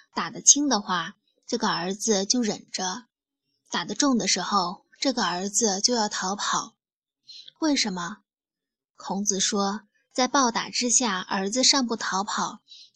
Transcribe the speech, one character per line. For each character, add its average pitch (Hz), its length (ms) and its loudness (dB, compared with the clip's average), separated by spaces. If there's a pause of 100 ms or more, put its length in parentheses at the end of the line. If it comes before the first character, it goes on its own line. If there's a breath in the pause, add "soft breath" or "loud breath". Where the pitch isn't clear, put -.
(140 soft breath)
打 175 160 -4
得 180 120 -10
轻 285 260 4
的 214 140 4
话， 180 340 -2 (300)
这 240 120 -2
个 226 120 0
儿 175 260 -2
子 202 300 0
就 247 160 2
忍 208 280 -4
着； 185 380 -6 (640)
打 175 140 -4
得 - 100 -6
重 269 220 4
的 185 100 0
时 196 140 2
候， 180 440 -2 (140)
这 269 140 0
个 233 100 -2
儿 180 240 -2
子 202 320 0
就 247 140 2
要 214 160 0
逃 190 260 -4
跑。 - 400 -4 (840 loud breath)
为 311 120 2
什 226 200 0
么？ 175 240 -6 (800)
孔 196 260 -6
子 190 160 0
说， 202 440 0 (280)
在 254 160 2
暴 254 240 4
打 170 180 -4
之 233 200 -2
下， 202 320 2
儿 196 280 -2
子 254 140 2
尚 269 240 4
不 226 80 -2
逃 196 300 -2
跑， 202 340 -4 (360 loud breath)